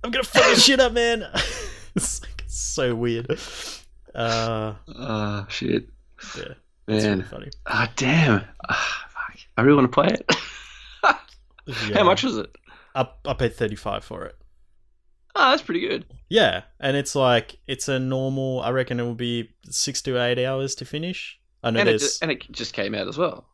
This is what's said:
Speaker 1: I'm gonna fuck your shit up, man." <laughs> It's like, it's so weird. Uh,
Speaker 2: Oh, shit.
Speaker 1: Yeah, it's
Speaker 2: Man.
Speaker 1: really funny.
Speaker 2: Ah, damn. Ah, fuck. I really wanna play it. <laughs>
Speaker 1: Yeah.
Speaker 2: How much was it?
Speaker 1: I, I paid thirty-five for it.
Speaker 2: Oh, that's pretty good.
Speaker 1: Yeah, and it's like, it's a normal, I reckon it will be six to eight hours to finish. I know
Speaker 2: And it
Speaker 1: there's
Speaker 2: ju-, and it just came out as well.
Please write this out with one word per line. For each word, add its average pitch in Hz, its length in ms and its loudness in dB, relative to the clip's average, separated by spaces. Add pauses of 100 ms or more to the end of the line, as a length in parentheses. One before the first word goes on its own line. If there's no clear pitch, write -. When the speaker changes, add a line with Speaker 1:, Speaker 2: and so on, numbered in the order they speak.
Speaker 1:
I'm 240 80 -4
gonna 254 140 0
fuck - 220 6
your - 100 6
shit 269 240 6
up, 247 120 6
man." 233 380 2
<laughs> - 40 -18 (600)
It's - 280 -2
like, - 220 -12
it's - 140 -10
so 127 360 -2
weird. 117 360 -2 (840)
Uh, 113 600 -2 (140)
Speaker 2:
Oh, 107 600 -4
shit. - 400 -2 (480)
Speaker 1:
Yeah, - 180 -12 (340)
it's 107 160 2
Speaker 2:
Man. 104 140 2
Speaker 1:
really 92 60 -4
funny. - 260 -14 (160)
Speaker 2:
Ah, - 300 0
damn. 131 480 4 (240)
Ah, - 420 -4
fuck. - 280 -10 (180)
I 110 60 2
really 143 140 8
wanna 131 120 6
play 139 200 4
it. - 280 0 (680)
<laughs> - 140 4 (720)
Speaker 1:
Yeah. 104 100 2
Speaker 2:
How 208 60 8
much 190 180 6
was 226 160 -2
it? - 180 -8 (380)
Speaker 1:
I, 131 140 0 (160)
I 139 100 -2
paid 120 200 0
thirty-five 104 500 -4
for - 200 -12
it. - 120 -16 (1000)
Speaker 2:
Oh, 294 160 6
that's 294 120 4
pretty 175 180 -4
good. - 260 -4 (220)
Speaker 1:
Yeah, 98 340 4 (160)
and 139 180 -2
it's 139 200 -4
like, 123 500 2
it's 131 220 -6
a 135 100 0
normal, 131 640 -2
I 120 80 -2
reckon 123 300 -2
it - 20 -2
will 120 140 -4
be 120 340 -4 (180)
six - 340 -4
to 127 200 -2
eight 120 160 0
hours 135 380 -2
to - 80 -12
finish. 165 560 -8 (240)
I 120 60 0
know 113 100 4
Speaker 2:
And 202 80 6
it - 100 6
Speaker 1:
there's 143 140 0
Speaker 2:
ju-, - 100 -6
and 165 80 -2
it 127 220 -6
just 117 200 -8
came 104 220 -4
out 98 140 -4
as 131 100 -10
well. 170 360 -4